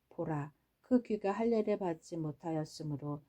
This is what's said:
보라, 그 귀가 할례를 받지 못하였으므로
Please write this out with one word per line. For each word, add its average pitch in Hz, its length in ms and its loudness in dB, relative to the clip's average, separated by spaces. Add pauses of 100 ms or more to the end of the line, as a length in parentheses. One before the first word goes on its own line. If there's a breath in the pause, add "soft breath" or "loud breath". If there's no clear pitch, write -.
보라, 151 440 -4 (300)
그 247 200 4
귀가 208 280 0
할례를 214 480 2
받지 170 380 -4
못하였으므로 151 1120 -4